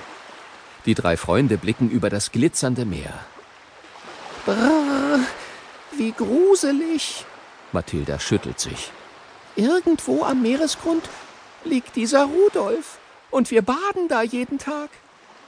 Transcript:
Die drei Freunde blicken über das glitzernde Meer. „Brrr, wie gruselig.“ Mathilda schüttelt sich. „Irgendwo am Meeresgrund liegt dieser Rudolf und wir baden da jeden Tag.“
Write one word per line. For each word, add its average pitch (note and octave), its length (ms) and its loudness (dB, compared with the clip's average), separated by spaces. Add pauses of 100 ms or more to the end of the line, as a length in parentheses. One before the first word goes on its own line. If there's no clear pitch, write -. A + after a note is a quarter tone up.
(880)
Die A2+ 80 4
drei E2+ 220 2
Freunde G#2+ 420 2
blicken A2 320 0
über G#2 180 0
das G2+ 220 -4
glitzernde B2+ 540 -2
Meer. D2 300 -8 (1300)
„Brrr, C#4 720 2 (760)
wie A3+ 160 -2
gruselig.“ D#4 1120 2 (480)
Mathilda C#2+ 480 -4
schüttelt - 400 -2
sich. - 320 -8 (640)
„Irgendwo D#4 680 2
am C4 200 2
Meeresgrund D4+ 680 0 (560)
liegt C4+ 320 -2
dieser C4 300 4
Rudolf D#4+ 720 2 (340)
und B3+ 180 2
wir A3 120 4
baden F4 460 -2
da B3+ 140 2
jeden B3 360 -4
Tag.“ D4 320 -8 (580)